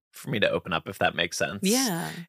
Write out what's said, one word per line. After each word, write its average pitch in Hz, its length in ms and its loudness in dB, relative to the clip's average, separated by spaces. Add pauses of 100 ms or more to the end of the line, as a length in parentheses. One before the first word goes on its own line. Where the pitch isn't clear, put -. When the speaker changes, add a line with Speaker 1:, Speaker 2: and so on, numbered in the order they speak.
(120)
Speaker 1:
for - 200 -10
me 113 80 0
to 95 100 4
open 87 240 0
up, 82 160 -2
if 98 80 -10
that 85 180 2
makes 85 220 0
sense. 82 240 -2
Speaker 2:
Yeah. 190 480 2 (200)